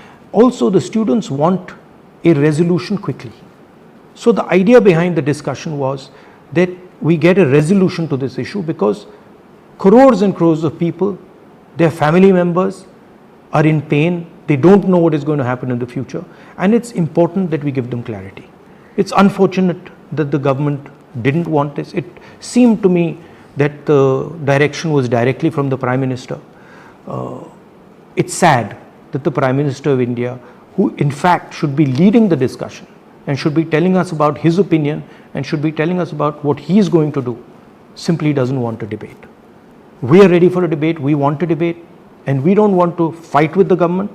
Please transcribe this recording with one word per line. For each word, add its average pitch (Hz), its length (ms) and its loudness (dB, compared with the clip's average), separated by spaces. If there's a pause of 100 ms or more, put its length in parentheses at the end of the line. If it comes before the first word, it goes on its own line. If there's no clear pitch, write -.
(320)
Also, 240 380 2
the 185 100 2
students 220 500 -2
want 165 420 -2 (520)
a 165 80 4
resolution 160 640 0
quickly. - 360 -10 (840)
So - 180 2
the - 140 -2
idea 196 340 4
behind 175 340 2
the 156 80 -2
discussion 143 560 -6
was 135 320 -6 (440)
that 180 160 2 (320)
we 160 160 2
get 175 200 4
a 170 80 4
resolution 156 640 2
to 143 80 -2
this 127 220 -8
issue 185 240 -8
because 190 440 -4 (720)
crores 226 440 6
and 190 120 0
crores 165 300 0
of 143 140 -4
people, 180 400 -4 (580)
their 165 140 2
family 180 420 4
members 180 540 0 (680)
are 151 140 2
in 156 160 2
pain, 170 440 -2 (200)
they 151 100 2
don't 185 320 6
know 180 100 4
what 165 160 2
is 143 80 -4
going 147 160 -2
to 123 60 -2
happen 127 260 -4
in 123 80 -2
the 120 80 -4
future, 143 380 -10 (320)
and 196 180 2
it's 233 180 -2
important 170 580 0
that 151 120 -4
we 143 80 -4
give 127 200 -4
them 120 120 -8
clarity. 98 460 -14 (480)
It's - 200 -2
unfortunate 185 760 0 (200)
that 143 180 -4
the 151 80 0
government 139 500 -2 (340)
didn't 156 240 -2
want 147 300 -2
this. 151 160 -10
It 160 140 -6 (340)
seemed 240 420 2
to 196 60 2
me 170 300 0 (380)
that 147 300 -2
the 135 440 2 (140)
direction 143 480 0
was 131 160 0
directly 127 400 0
from 143 220 -2
the 127 80 -2
Prime 127 220 -2
Minister. 131 380 -6 (680)
Uh, 127 300 -10 (800)
it's - 180 -4
sad 127 420 0 (360)
that 139 120 -8
the 170 60 -2
Prime 131 260 0
Minister 143 360 -2
of 127 80 0
India, 123 380 -4 (360)
who 240 220 0
in 143 140 0
fact - 440 0
should 143 200 -6
be 147 120 2
leading 202 420 4
the 160 80 2
discussion - 500 -6 (400)
and 139 120 -4
should 151 160 -4
be 160 100 0
telling 170 320 0
us 180 160 -2
about 151 240 0
his 165 220 0
opinion 156 440 0 (300)
and - 140 -8
should 151 160 -4
be 156 100 -2
telling 170 280 -2
us 165 120 -6
about 147 320 -4
what 143 140 0
he 185 200 0
is 180 120 2
going 156 220 2
to 135 100 -4
do, 117 200 -8 (520)
simply 151 400 -2
doesn't 131 260 -2
want 117 200 -6
to 113 60 -8
debate. 104 300 -12 (840)
We 156 200 6
are 190 60 8
ready 175 220 4
for 180 140 0
a 165 40 -2
debate, 160 300 -2
we 143 160 -2
want 143 260 0
to 175 60 -2
debate, 170 320 -2 (480)
and 135 160 0
we 175 100 2
don't 202 240 4
want 175 220 0
to 165 140 -2
fight 156 440 -2
with 190 140 2
the 180 60 4
government. 180 380 -2